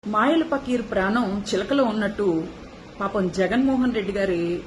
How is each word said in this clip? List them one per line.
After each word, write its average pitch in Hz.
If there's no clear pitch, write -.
మాయల 262
పకీర్ 247
ప్రాణం 202
చిలకలో 262
ఉన్నట్టు 202
పాపం 196
జగన్మోహన్ 247
రెడ్డి 196
గారి 175